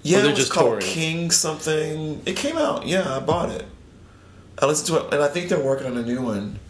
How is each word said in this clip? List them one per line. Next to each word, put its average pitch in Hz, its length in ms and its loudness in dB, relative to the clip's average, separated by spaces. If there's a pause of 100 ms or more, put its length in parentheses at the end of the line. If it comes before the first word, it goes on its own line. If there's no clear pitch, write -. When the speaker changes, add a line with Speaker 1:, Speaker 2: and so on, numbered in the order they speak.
Speaker 1:
Yeah, 170 160 4
Speaker 2:
Or 202 40 8
they're 147 100 6
Speaker 1:
it - 20 0
was 127 60 0
Speaker 2:
just 127 120 2
Speaker 1:
called 120 280 4
Speaker 2:
touring? 95 80 -4
Speaker 1:
King 165 440 -2
something. 156 920 -2
It 208 100 -4
came 311 220 -2
out. - 300 -2
Yeah, 156 300 0
I - 20 -4
bought 156 320 0
it. - 140 -8 (960)
I 139 60 4
listened 151 220 2
to 160 180 2
it, - 80 -2
and 143 80 2
I 147 60 4
think 175 220 -2
they're 160 140 2
working 135 220 0
on 120 120 -4
a 120 40 -2
new 123 200 -2
one. 101 360 -4 (120)